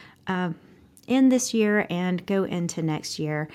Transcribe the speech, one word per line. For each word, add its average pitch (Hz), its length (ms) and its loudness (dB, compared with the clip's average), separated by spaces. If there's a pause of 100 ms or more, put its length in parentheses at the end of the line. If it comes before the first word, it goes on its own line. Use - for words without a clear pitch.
(260)
uh, 185 240 -2 (580)
end 262 240 6
this 247 220 0
year 208 340 2
and 180 380 -2
go 196 180 0
into 170 380 -4
next 156 360 -4
year. 151 360 -4